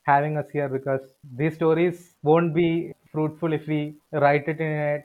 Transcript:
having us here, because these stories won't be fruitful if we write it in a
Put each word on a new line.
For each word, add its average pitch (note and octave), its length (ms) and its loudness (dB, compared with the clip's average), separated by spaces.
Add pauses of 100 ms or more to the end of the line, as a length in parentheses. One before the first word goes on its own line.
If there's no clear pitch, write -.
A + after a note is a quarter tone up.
having D3 320 2
us D3 160 -6
here, C#3+ 160 -2
because C3+ 340 -4 (360)
these D#3 180 -2
stories E3+ 680 0
won't D#3+ 300 4
be E3+ 400 0 (160)
fruitful D#3 440 -4
if D3+ 140 -4
we D3+ 280 -4 (160)
write D3 360 2
it D#3 120 -4
in D#3+ 80 -4
a D3 380 -4